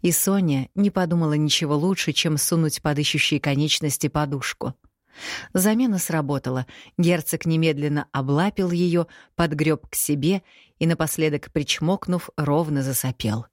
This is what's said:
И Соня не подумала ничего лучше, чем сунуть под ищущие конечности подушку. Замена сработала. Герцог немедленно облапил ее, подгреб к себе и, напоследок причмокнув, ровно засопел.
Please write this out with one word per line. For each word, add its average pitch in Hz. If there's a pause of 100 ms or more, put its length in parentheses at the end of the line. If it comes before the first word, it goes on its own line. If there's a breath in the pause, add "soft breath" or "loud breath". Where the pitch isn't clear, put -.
И 175
Соня 165
не 202
подумала 170
ничего 151
лучше, 170
чем 156
сунуть 160
под 147
ищущие 147
конечности 147
подушку. 139 (800 loud breath)
Замена 214
сработала. 139 (300 loud breath)
Герцог 170
немедленно 151
облапил 156
ее, 175 (260 loud breath)
подгреб 156
к -
себе 151 (360 soft breath)
и, 160
напоследок 156
причмокнув, 170
ровно 147
засопел. 120